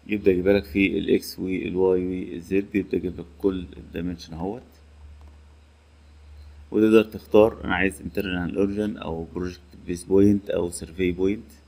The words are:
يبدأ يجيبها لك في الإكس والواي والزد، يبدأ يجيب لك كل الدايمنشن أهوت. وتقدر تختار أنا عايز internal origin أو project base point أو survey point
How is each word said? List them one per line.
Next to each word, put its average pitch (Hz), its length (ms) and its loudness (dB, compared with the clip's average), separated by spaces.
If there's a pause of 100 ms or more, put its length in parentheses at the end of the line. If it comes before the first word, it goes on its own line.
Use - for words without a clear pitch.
يبدأ 101 240 2
يجيبها 92 220 2
لك 101 120 2
في 95 320 2
الإكس - 420 -2
والواي 92 680 0
والزد، 92 680 -4
يبدأ 95 220 -2
يجيب 87 220 -6
لك 82 60 -14 (140)
كل 92 260 -2 (120)
الدايمنشن 85 560 -10
أهوت. 95 280 -8 (2000)
وتقدر 110 320 6
تختار 107 600 2
أنا 95 120 -2
عايز 92 260 -2
internal 90 520 -4
origin 101 500 -2
أو 82 320 -8
project 90 540 -10
base 87 200 -8
point 101 440 4
أو 87 180 -2
survey 87 480 -4
point 101 340 -2 (140)